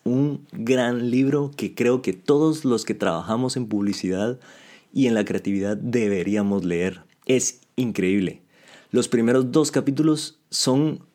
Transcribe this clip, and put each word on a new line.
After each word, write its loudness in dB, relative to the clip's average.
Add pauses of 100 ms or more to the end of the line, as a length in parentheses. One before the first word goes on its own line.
un 0
gran 0
libro 2
que -6
creo 2
que -2
todos 0
los 0
que -4
trabajamos -2
en -4
publicidad -2 (560)
y 2
en 2
la 2
creatividad -2
deberíamos 0
leer. -2 (240)
Es 0 (140)
increíble. 0 (520)
Los 2
primeros 2
dos 2
capítulos 0 (100)
son 0 (140)